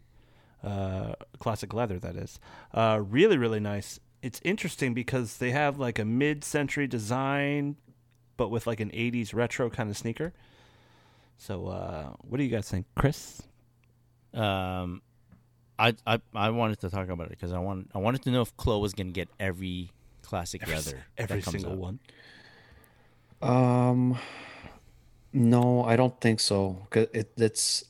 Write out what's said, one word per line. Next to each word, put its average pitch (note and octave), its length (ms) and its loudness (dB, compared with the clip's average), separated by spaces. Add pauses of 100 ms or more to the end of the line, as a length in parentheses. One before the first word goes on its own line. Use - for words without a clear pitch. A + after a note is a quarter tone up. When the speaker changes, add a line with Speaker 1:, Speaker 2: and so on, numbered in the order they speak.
(640)
Speaker 1:
Uh, G2 500 -4 (240)
classic G#2+ 380 -4
leather, G#2+ 240 -2
that F2 160 -8
is. - 240 -10 (340)
Uh, A2 340 4
really, D#3 300 6
really A2+ 220 0
nice. G2+ 400 -6 (240)
It's - 200 -10
interesting E3 520 -2
because B2 420 -4
they B2 140 -2
have, C#3+ 260 0
like, B2 220 -2
a G#2+ 60 -2
mid-century C#3+ 840 0
design, C#3 880 -2 (600)
but A2+ 140 0
with, A#2 160 -2
like, A2+ 140 -2
an G#2 120 -4
eighties A#2 400 -2
retro A#2 380 0
kind A2 220 -4
of G2+ 60 -6
sneaker. D3 360 -6 (1040)
So, F#2 300 -8
uh, F#2 540 -8
what - 160 -4
do C#3+ 60 2
you C3 60 0
guys A2+ 180 -2
think, F2+ 280 -4
Chris? - 480 0 (920)
Speaker 2:
Um, F#2 680 -2 (720)
I, A2+ 160 6 (140)
I, A2+ 140 2 (120)
I G#2+ 180 2
wanted A2+ 300 0
to F#2 80 -4
talk F#2 200 -2
about E2+ 220 -6
it E2 80 -14
'cause F2 120 -6
I F2+ 80 -2
want, F#2+ 340 -4
I - 40 -6
wanted A#2 260 0
to C3 80 0
know B2 100 4
if - 160 -4
Chloe G#2+ 240 2
was G#2 120 0
gonna F#2 180 -6
get F2 180 -6 (100)
every F2+ 520 -4 (300)
classic F2+ 420 -8
Speaker 1:
Every D#2+ 120 -2
s-, D#2 120 -4
Speaker 2:
leather C2 180 -12 (120)
Speaker 1:
every G2+ 200 -4
Speaker 2:
that G2 80 -4
comes - 160 -2
Speaker 1:
single F2+ 120 -6
Speaker 2:
out. F#2+ 40 -4
Speaker 1:
one? F#2 220 -8 (1400)
Speaker 3:
Um, B2 760 4 (1160)
no, B2 500 6
I A#2 120 4
don't B2 260 4
think A2 180 6
so. G2 500 0
'Cause A2+ 240 4
it, A2 240 -4
it's, - 520 2